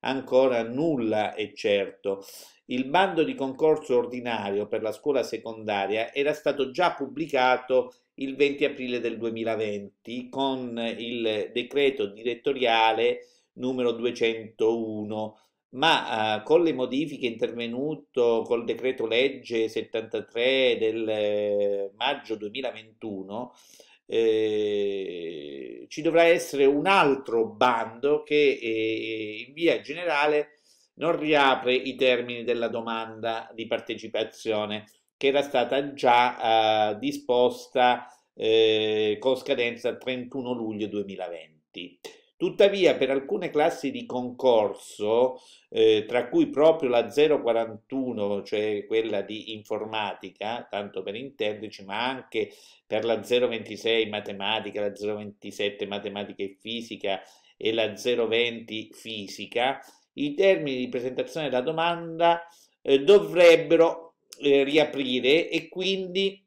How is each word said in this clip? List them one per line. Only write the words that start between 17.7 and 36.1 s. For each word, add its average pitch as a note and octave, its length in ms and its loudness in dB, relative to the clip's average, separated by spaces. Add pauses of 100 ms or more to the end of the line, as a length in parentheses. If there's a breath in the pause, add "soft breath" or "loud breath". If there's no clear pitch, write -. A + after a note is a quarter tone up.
col A#2 200 -2
decreto A#2+ 420 -4
legge A#2 640 0
settantatré A#2 1080 -2
del, A2 300 -2
eh, G#2 880 -2
maggio A#2+ 400 -4
duemilaventuno, A2 1160 -10 (520 soft breath)
eh, G2 1800 -2
ci - 140 -12
dovrà E3 220 4
essere E3+ 420 4
un D3 220 4
altro C3+ 600 2
bando A#2+ 760 0
che, D3 400 2
eh, A2 840 -4
in C3+ 60 -20
via D3+ 260 2
generale D3 800 -2 (360 soft breath)
non D#3+ 220 -2
riapre C#3 560 4
i C3 220 -2
termini B2 480 0
della A#2 240 -2
domanda A2+ 840 -6
di A2+ 120 -10
partecipazione G#2+ 1200 -6 (280 soft breath)
che - 120 0
era C#3 140 4
stata C3+ 520 -2
già, A2+ 960 4